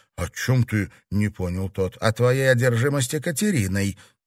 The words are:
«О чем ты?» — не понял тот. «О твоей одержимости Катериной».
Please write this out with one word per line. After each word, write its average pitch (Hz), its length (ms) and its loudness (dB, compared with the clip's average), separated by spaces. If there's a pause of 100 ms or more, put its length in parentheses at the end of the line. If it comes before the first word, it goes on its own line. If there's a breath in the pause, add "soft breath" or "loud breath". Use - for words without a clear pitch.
(160 loud breath)
«О 95 120 -6
чем 127 360 0
ты?» — 104 260 -2 (220 loud breath)
не 104 180 0
понял 92 400 -4
тот. 95 280 -4
«О 110 140 0
твоей 131 400 2
одержимости 127 680 0
Катериной». 101 800 -2 (300 loud breath)